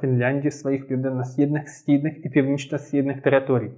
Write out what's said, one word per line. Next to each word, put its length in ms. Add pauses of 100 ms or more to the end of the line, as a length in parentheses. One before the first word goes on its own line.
Фінляндії 500
своїх 360
південно-східних, 800
східних 560
і 40
північно-східних 920
територій. 560